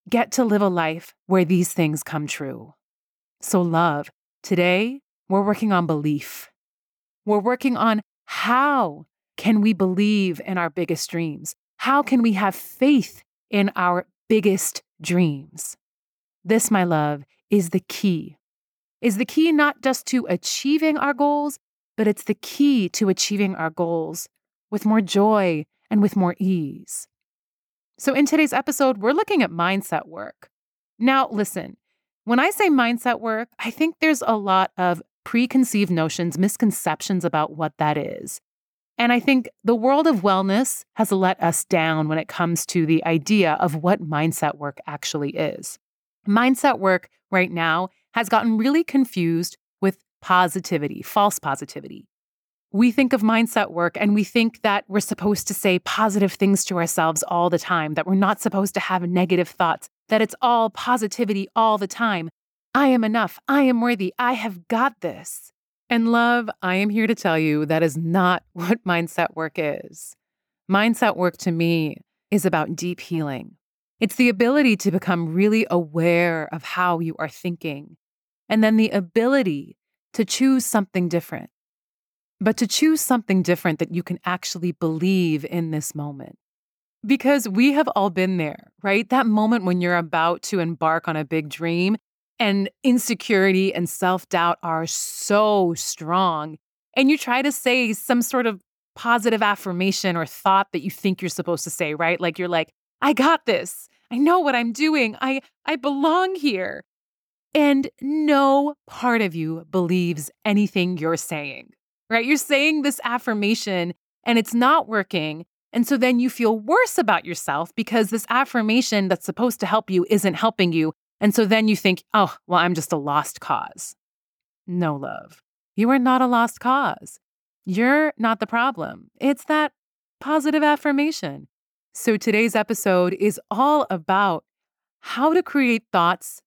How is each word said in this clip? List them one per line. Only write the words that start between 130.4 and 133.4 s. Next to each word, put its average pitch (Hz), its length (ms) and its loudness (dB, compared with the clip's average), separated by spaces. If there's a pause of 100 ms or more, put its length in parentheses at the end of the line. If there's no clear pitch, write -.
affirmation. 285 840 0 (460)
So 220 220 0
today's 214 400 0
episode 190 580 2
is 202 260 0 (100)